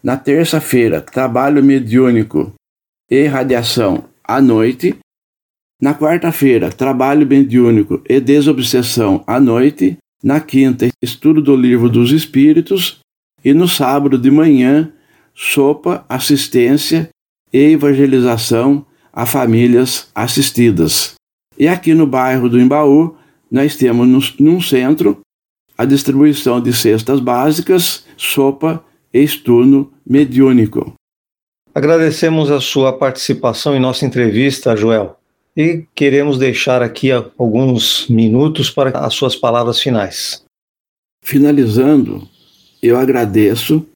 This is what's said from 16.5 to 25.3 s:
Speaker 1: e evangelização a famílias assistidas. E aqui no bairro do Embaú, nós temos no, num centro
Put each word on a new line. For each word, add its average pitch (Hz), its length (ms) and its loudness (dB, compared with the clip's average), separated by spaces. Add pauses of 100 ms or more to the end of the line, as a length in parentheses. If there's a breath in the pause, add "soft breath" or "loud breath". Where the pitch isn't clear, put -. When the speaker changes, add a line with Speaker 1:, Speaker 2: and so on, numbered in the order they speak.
Speaker 1:
e 135 60 2 (140)
evangelização 135 1120 0 (280)
a 123 140 -6
famílias 120 880 0
assistidas. 113 1000 -2 (440)
E 139 80 2
aqui 170 280 0
no 160 120 4
bairro 127 420 -2
do 120 120 2
Embaú, 147 560 2 (340 soft breath)
nós 135 260 -2
temos 120 320 0
no, 131 120 4 (180)
num 160 220 2
centro 135 600 -2 (560)